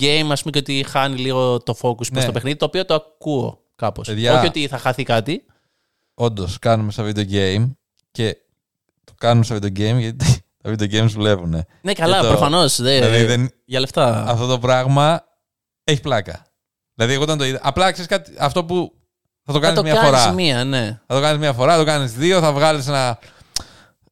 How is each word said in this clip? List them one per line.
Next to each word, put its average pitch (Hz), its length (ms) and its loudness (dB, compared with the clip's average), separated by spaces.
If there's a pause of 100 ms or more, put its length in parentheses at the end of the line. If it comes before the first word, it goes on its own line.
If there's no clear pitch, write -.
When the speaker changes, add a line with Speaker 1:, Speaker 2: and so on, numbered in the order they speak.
Speaker 1:
game, 151 300 2
ας 143 100 -2
πούμε, 156 100 -8
και 143 80 -4
ότι 139 300 -4
χάνει 135 280 -2
λίγο 127 420 0
το 117 220 -6
focus 123 140 -2
προς 120 160 -8
Speaker 2:
Ναι. 131 140 -2
Speaker 1:
το 120 60 -2
παιχνίδι, 123 260 -4
το 160 80 0
οποίο 185 200 -4
το 170 80 0
ακούω 139 680 -4 (160)
κάπως. - 320 -6
Speaker 2:
Παιδιά. 117 300 2
Speaker 1:
Όχι 127 100 4
ότι 151 200 -4
θα 135 100 -8
χαθεί 127 260 -4
κάτι. 123 400 -2 (680)
Speaker 2:
Όντως, 104 460 -4
κάνουμε 110 320 0
σαν 107 240 -4
video 101 160 -2
game 101 400 0 (400)
και 110 260 -4 (680)
το - 140 -20
κάνουμε 117 280 4
σαν 110 160 -4
video 101 40 -2 (140)
game 107 200 0
γιατί 123 460 0
<laughs> - 180 -20
τα 104 80 -6
video 104 220 -2
games 110 160 2
βλέπουνε. 95 560 0 (160)
Speaker 1:
Ναι, 196 120 -4
καλά, 175 240 2
Speaker 2:
Και 180 60 2
το 117 60 2
Speaker 1:
προφανώς, 147 520 2
δε-, 131 180 2
Speaker 2:
δηλαδή 117 260 4
δεν 120 240 0 (160)
Speaker 1:
για 127 140 -4
λεφτά. 131 480 0
Speaker 2:
Αυτό 120 200 0
το 127 120 0
πράγμα 135 640 2 (600)
έχει 151 180 0
πλάκα. 104 440 -4 (480)
Δηλαδή, 117 200 0
εγώ 139 100 -2
όταν 151 140 -2
το 139 80 -4
είδα, 131 180 -4
απλά 180 280 0
ξέρεις 175 180 -12
κάτι, - 280 -4
αυτό 160 280 -2
που 170 280 -4 (520)
θα 143 80 -4
το 147 60 0
Speaker 1:
Θα 143 60 2
Speaker 2:
κάνεις 165 120 2
Speaker 1:
το 202 60 2
Speaker 2:
μια 180 100 0
Speaker 1:
κάνεις 147 280 6
Speaker 2:
φορά. 110 120 4
Speaker 1:
μία, 151 300 0
ναι. 120 440 -4
Speaker 2:
Θα 127 80 -2
το 135 60 0
κάνεις 151 180 0
μια 147 140 0
φορά, 127 180 2
θα 170 80 6
το 156 60 2
κάνεις 143 280 -2
δύο, 170 260 2
θα 160 140 2
βγάλεις 143 340 0
ένα, 131 320 -2 (920)